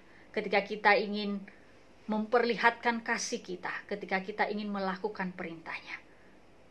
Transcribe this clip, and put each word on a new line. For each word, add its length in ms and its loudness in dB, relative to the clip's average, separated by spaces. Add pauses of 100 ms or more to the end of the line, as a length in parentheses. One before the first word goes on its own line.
(320)
ketika 320 2
kita 320 6
ingin 480 -2 (640)
memperlihatkan 960 2
kasih 400 -4
kita, 280 -8 (120)
ketika 400 -2
kita 240 0
ingin 240 -4
melakukan 640 -2
perintahnya, 640 -10 (720)